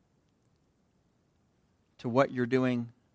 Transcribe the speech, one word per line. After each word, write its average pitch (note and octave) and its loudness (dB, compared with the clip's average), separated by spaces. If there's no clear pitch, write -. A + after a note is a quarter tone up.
to - -10
what B2+ 2
you're B2 -2
doing B2 0